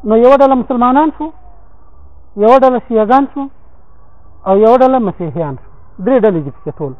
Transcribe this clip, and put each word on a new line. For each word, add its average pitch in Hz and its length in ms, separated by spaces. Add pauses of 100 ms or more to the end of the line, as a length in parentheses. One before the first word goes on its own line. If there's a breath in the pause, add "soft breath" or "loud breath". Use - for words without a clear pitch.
نو 214 120
یوه 247 220
ډله 269 180
مسلمانان 254 600
شو، 302 100 (1160)
یوه 240 160
ډله 254 280
شیعهګان 233 360 (100)
شو، 277 100 (1040)
او 190 100
یوه 226 200
ډله 262 220
مسیحیان 165 560
شو. - 140 (360)
درې 247 180
ډلې 185 220
دي 139 60
پکې - 280
ټول. 139 200